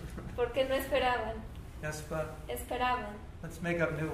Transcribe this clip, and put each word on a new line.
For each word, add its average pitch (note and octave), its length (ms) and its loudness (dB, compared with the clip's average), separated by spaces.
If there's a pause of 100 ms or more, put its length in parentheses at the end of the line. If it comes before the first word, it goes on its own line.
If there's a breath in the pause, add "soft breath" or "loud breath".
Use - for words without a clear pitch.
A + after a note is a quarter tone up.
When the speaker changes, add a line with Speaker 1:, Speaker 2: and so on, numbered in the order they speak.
Speaker 1:
<laughs> - 360 -6
Speaker 2:
Porque B3 300 4
no C4 100 2
esperaban. B3 580 4 (480)
Speaker 1:
Espa- D#3 460 -2 (200)
Speaker 2:
Esperaban. B3 640 0 (300)
Speaker 1:
Let's D#3+ 180 -6
make E3+ 220 2
up D3+ 180 2
new D#3+ 140 2